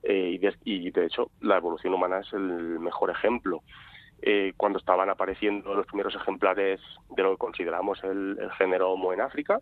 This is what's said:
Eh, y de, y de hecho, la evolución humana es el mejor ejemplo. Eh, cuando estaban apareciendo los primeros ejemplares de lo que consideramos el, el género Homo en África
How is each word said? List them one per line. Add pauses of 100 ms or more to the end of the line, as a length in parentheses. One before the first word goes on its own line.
Eh,
y
de, (100)
y
de
hecho, (100)
la
evolución
humana
es
el
mejor
ejemplo. (600)
Eh,
cuando
estaban
apareciendo
los
primeros
ejemplares (360)
de
lo
que
consideramos
el,
el
género
Homo
en
África